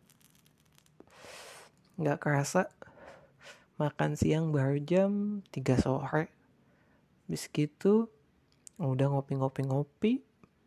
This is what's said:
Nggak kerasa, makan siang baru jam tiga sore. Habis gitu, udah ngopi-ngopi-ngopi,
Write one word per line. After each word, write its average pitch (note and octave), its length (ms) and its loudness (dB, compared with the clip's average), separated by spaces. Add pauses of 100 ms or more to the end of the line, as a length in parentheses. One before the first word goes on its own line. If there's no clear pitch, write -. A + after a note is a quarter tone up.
(2000)
Nggak D3+ 240 -2
kerasa, D3 480 0 (1120)
makan D3+ 320 -2
siang D#3 400 0
baru C#3 260 2
jam G3 720 0
tiga C3+ 260 0
sore. C3+ 540 0 (960)
Habis - 240 -8
gitu, G3+ 560 2 (720)
udah C3+ 320 2
ngopi-ngopi-ngopi, C#3 1120 0 (440)